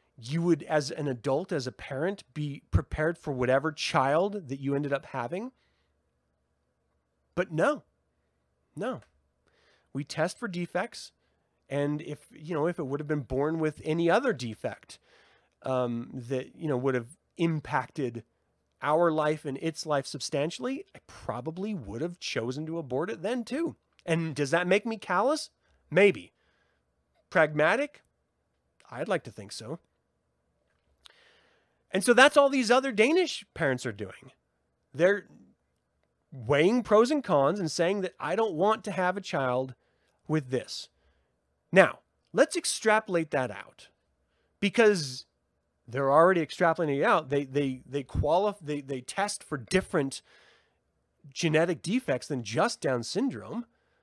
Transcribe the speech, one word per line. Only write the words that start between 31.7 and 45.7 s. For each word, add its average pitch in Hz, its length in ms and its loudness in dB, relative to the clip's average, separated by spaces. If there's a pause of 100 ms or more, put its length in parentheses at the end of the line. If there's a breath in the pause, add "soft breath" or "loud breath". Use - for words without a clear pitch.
And 190 120 0
so 240 100 4
that's 262 240 8
all 285 120 8
these 254 220 0
other 262 200 4
Danish 285 640 2
parents 135 320 -2
are 120 60 -4
doing. 101 400 -14 (640)
They're 185 340 2 (1040)
weighing 147 520 2
pros 226 280 6
and 294 120 0
cons 160 360 2
and 160 120 -2
saying 190 300 0
that 185 180 -6
I 160 160 -4
don't 214 200 0
want 214 280 0
to 208 80 -8
have 180 240 0
a 202 60 -8
child 131 520 -2 (540)
with 151 220 -2
this. - 400 -6 (800)
Now, 175 280 6 (340)
let's - 240 2
extrapolate 208 760 0
that 131 200 0
out - 380 -18 (680)
because 196 640 2 (640)